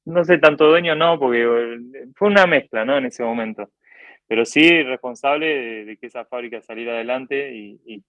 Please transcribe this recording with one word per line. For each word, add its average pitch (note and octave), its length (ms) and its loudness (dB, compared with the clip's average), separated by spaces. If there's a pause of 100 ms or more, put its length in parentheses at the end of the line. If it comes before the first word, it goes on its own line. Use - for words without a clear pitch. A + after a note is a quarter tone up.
No E3 200 0
sé, F3 120 6
tanto D3+ 300 6
dueño E3 280 4
no, E3 220 2
porque, B2 260 0
eh, A#2+ 720 -4
fue G3+ 120 0
una G3+ 180 6
mezcla, B2+ 380 -2
¿no? C3+ 140 0
En C3 80 -2
ese B2 180 -8
momento. A2+ 460 -6 (580)
Pero A2 160 2
sí D#3+ 400 4
responsable C3 600 -4
de, A#2 400 -6
de G#2+ 120 -16
que B2 100 -18
esa A#2 180 -14
fábrica A#2+ 360 -12
saliera A#2 320 -10
adelante B2+ 600 -6
y, G#2 300 -20
y, G#2+ 240 -18